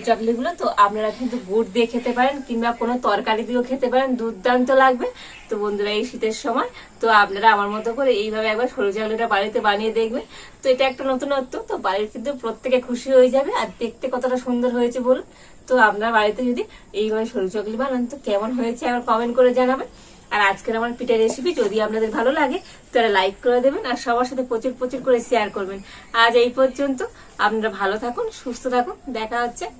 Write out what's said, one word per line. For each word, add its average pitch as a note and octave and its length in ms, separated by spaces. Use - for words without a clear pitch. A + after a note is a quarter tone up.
চাকলিগুলো A#3 420
তো F4 40
আপনারা G#3+ 320
কিন্তু B3 180
গুড় G#3+ 280
দিয়ে A#3 180
খেতে B3 240
পারেন, C4+ 180
কিংবা A#3 220
কোনো A#3+ 120
তরকারি G#3+ 400
দিয়েও B3 220
খেতে B3+ 240
পারেন, C4 160
দুর্দান্ত A#3+ 500
লাগবে। C4 240
তো - 60
বন্ধুরা, G#3 360
এই A#3+ 100
শীতের A3 340
সময় F4 260
তো A#3 40
আপনারা G3 320
আমার G3+ 200
মতো G#3+ 220
করে C4+ 140
এইভাবে A3 280
একবার A#3+ 240
সরু G3+ 200
চাকলিটা A3 380
বাড়িতে G#3+ 340
বানিয়ে G#3+ 320
দেখবেন। A3+ 260
তো - 120
এটা B3+ 160
একটা B3+ 220
নতুনত্ব, C4+ 420
তো A4 40
বাড়ির G3+ 280
কিন্তু A#3+ 160
প্রত্যেকে B3 460
খুশি B3 280
হয়ে B3+ 200
যাবে। C#4+ 160
আর A3 60
দেখতে A#3 320
কতটা B3+ 320
সুন্দর B3 320
হয়েছে A#3+ 300
বলুন। D4 180
তো B3+ 60
আপনারা G#3 280
বাড়িতে G#3+ 320
যদি D4 140
এইভাবে A3 320
সরু F#3+ 220
চাকলি G#3+ 260
বানান, C4 300
তো C#4+ 40
কেমন G#3 220
হয়েছে A#3 300
একবার A#3+ 200
কমেন্ট A#3 300
করে B3+ 120
জানাবেন। B3+ 280
আর G#3+ 80
আজকের A3 280
আমার A#3+ 180
পিঠার A#3 260
রেসিপি B3 280
যদি G#3 240
আপনাদের A3 320
ভালো B3 220
লাগে, D4 180
তাহলে A#3 260
লাইক G3 180
করে B3 200
দেবেন, D#4 260
আর - 120
সবার B3 260
সাথে C4 200
প্রচুর B3 300
প্রচুর B3+ 280
করে B3 120
শেয়ার G#3+ 260
করবেন। G3 240
আজ A#3 100
এই B3 140
পর্যন্ত, C4 420
আপনারা A3 240
ভালো G3 240
থাকুন, - 220
সুস্থ A#3+ 220
থাকুন, B3 200
দেখা A3 240
হচ্ছে A#3+ 220